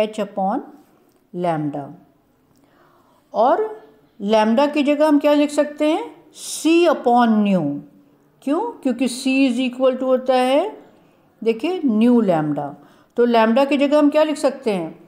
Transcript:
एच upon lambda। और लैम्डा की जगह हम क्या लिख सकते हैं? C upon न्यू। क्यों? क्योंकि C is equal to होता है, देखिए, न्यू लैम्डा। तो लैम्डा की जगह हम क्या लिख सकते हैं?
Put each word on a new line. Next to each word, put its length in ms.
एच 180
upon 400
lambda। 520
और 340
लैम्डा 460
की 160
जगह 260
हम 100
क्या 160
लिख 160
सकते 420
हैं? 120
C 440
upon 500
न्यू। 420
क्यों? 180
क्योंकि 260
C 400
is 220
equal 260
to 60
होता 320
है, 440
देखिए, 420
न्यू 360
लैम्डा। 540
तो 80
लैम्डा 400
की 120
जगह 220
हम 120
क्या 120
लिख 140
सकते 340
हैं? 380